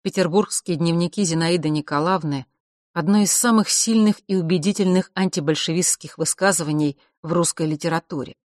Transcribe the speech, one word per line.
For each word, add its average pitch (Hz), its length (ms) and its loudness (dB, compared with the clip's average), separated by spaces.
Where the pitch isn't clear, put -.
Петербургские 185 760 -2
дневники 170 440 0
Зинаиды 165 460 0
Николаевны — 151 760 -2
одно 170 240 2
из 202 120 2
самых 226 380 2
сильных 214 580 2
и 190 100 -2
убедительных 185 760 0
антибольшевистских 170 1000 -2
высказываний 156 840 0
в 165 140 -6
русской 170 320 0
литературе. 156 720 -4